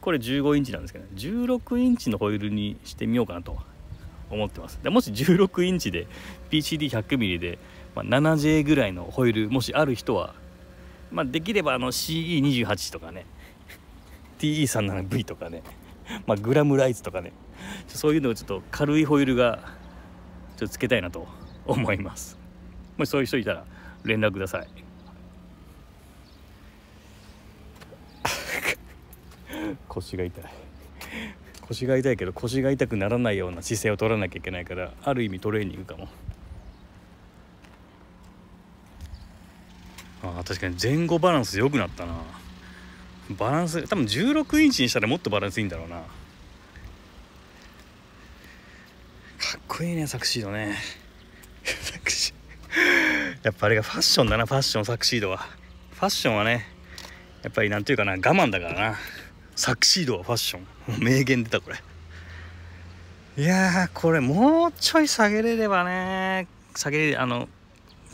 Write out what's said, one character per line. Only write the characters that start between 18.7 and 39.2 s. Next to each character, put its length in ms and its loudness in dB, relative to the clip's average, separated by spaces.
軽 280 2
い 60 6
ホ 160 6
イ 20 6
ー 40 4
ル 100 2
が、 240 4
ち 60 -6
ょ 40 -4
っ 20 -6
と 0 -
つ 100 -10
け 100 -2
た 80 4
い 60 2
な 80 -6
と 160 -10
思 260 2
い 60 0
ま 180 -8
す。 220 -14
も 80 0
し 40 -4
そ 100 0
う 20 4
い 40 2
う 20 -2
人 120 -2
い 60 -2
た 80 -2
ら 120 -6
連 160 0
絡 120 4
く 60 -6
だ 80 -2
さ 160 -6
い。 60 -14
<laughs> 1500 -6
腰 280 -8
が 80 -2
痛 160 -8
い。 40 -16
腰 240 -6
が 100 4
痛 160 4
い 40 2
け 80 -4
ど、 80 -4
腰 300 -2
が 80 4
痛 160 2
く 100 -2
な 120 0
ら 100 2
な 140 2
い 60 0
よ 100 -2
う 20 -6
な 120 -10
姿 220 -4
勢 60 2
を 60 0
取 140 0
ら 60 2
な 120 -2
き 80 -10
ゃ 20 -8
い 40 -12
け 80 -6
な 100 -6
い 40 -10
か 100 -10
ら、 180 -8
あ 120 0
る 100 0
意 40 -2
味 120 -6
ト 100 -2
レ 100 0
ー 40 -2
ニ 100 -6
ン 40 -12
グ 60 -12
か 120 -14
も。 120 -14